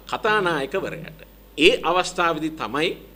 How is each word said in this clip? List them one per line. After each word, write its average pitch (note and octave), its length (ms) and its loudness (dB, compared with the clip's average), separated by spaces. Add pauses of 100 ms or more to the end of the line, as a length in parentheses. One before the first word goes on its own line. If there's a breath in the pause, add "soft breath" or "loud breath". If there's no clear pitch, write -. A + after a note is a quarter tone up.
කතානායකවරයාට. E3 1120 -2 (380)
ඒ D#3+ 240 8
අවස්ථාවේදී E3+ 720 0
තමයි C#3 360 -2 (280)